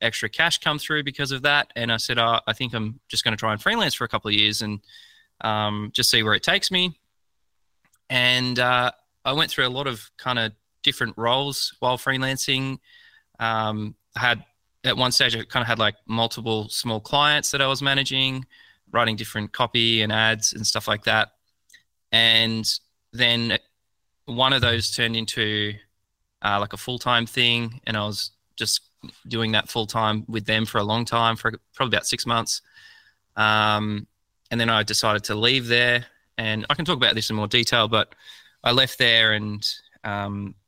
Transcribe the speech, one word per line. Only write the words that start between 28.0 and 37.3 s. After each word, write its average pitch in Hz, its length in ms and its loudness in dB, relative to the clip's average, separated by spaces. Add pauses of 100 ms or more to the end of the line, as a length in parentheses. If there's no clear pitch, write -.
was 104 260 -6 (240)
just - 260 -2 (460)
doing 113 240 -2
that 107 180 2
full-time 107 580 0
with 110 180 -4
them 110 200 2
for - 120 -4
a 104 60 2
long 107 200 0
time, 117 320 2
for 113 160 -4 (220)
probably 120 220 0
about - 120 0
six - 180 -4
months. 117 360 -2 (720)
Um, 107 720 2 (440)
and 117 80 -2
then 117 100 2
I 110 140 4
decided 107 420 0
to 107 100 -4
leave 120 320 2
there, 120 380 4 (320)
and 110 320 -2
I 147 60 2
can 165 100 -2
talk 160 120 0
about 123 180 4
this 110 140 -2
in 113 60 -2